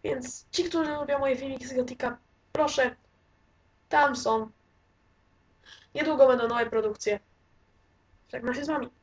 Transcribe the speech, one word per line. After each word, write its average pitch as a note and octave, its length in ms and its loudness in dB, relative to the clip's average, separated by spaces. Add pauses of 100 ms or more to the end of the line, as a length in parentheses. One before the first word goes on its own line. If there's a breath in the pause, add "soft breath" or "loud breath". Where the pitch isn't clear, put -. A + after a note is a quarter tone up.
Więc B3 460 -6
ci, F4 140 -2
którzy D#4+ 300 -2
lubią C#4+ 240 -2
moje C4+ 180 0
filmiki C4 300 -8
z C4 60 -12
Gotika, B3 460 -4 (340)
proszę, C#4+ 440 0 (920)
tam C#4+ 280 4
są. A3 340 0 (1400 loud breath)
Niedługo C#4+ 340 6
będą A#3 200 2
nowe A#3 180 0
produkcje. G#3+ 540 -2 (1080)
Żegnam B3 260 -6
się C#4+ 100 -6
z D4 40 -6
wami. C#4+ 200 -2 (140)